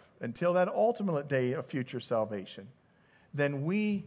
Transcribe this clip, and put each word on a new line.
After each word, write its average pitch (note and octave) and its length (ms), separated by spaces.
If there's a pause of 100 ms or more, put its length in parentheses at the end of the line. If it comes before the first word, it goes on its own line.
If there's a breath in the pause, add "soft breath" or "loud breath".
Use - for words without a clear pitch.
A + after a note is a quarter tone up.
(200)
until C3 340
that F3+ 140
ultimate G3+ 640
day B2+ 240
of A#2+ 120
future B2+ 360
salvation, G#2+ 680 (680 soft breath)
then C#3+ 300
we G3+ 420